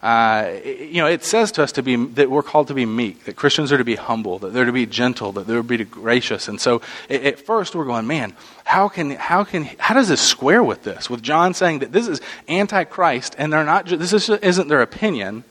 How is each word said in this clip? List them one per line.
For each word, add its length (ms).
uh, 600
you 360
know, 60
it 160
says 300
to 100
us 80
to 100
be, 140
that 340
we're 140
called 240
to 60
be 120
meek, 380
that 140
Christians 340
are 60
to 80
be 100
humble, 440
that 120
they're 140
to 80
be 120
gentle, 460
that 160
they're 140
to 20
be 220
gracious. 640
And 100
so 220
a-, 180
at 120
first 340
we're 120
going, 200
"Man, 300
how 240
can, 220
how 340
can, 180
how 140
does 160
this 100
square 420
with 220
this?" 260
With 140
John 300
saying 260
that 140
this 160
is 100
anti-Christ 880
and 160
they're 100
not 220
ju-, 100
this 160
is, 180
isn't 380
their 140
opinion. 680